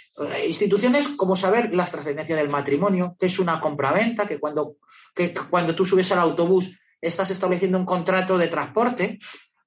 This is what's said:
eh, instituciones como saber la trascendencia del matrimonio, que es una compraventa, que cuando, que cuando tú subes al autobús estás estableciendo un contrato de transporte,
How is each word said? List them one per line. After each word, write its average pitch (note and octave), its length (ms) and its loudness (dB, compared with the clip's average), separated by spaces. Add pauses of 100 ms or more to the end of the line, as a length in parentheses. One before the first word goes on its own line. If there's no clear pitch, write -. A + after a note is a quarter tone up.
(200)
eh, - 260 -4
instituciones B3 600 2
como F#3+ 260 0
saber G3 400 2
la F3+ 120 2
trascendencia D#3 500 -6
del D3+ 120 0
matrimonio, F3 680 0
que F#3+ 80 2
es F#3 140 -2
una E3+ 200 0
compraventa, E3 680 0
que D3+ 100 -6
cuando, D3+ 380 -4 (380)
que F3 200 -2
cuando E3+ 400 -2
tú F#3+ 100 0
subes F#3 280 2
al F3+ 80 2
autobús E3+ 580 2 (220)
estás F#3 300 -2
estableciendo F#3 460 0
un F#3 80 0
contrato F#3 540 0
de E3+ 80 2
transporte, A3 720 -2 (480)